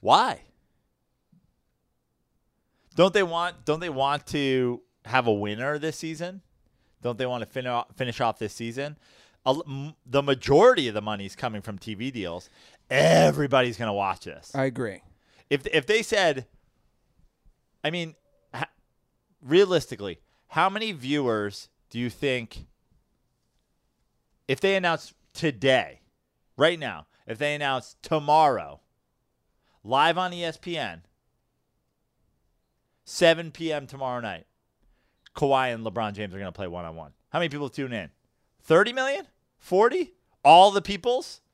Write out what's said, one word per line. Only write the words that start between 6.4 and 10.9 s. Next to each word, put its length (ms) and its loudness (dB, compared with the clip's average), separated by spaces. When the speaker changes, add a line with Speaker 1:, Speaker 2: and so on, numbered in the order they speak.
Speaker 1:
Don't 160 -6
they 80 -2
wanna 200 -6
fin-, 360 -4
finish 240 -6
off 180 0
this 160 -8
season? 420 -8
A 40 0
l-, 180 0
m-, 280 -10
the 160 2
majority 680 6
of 60 -6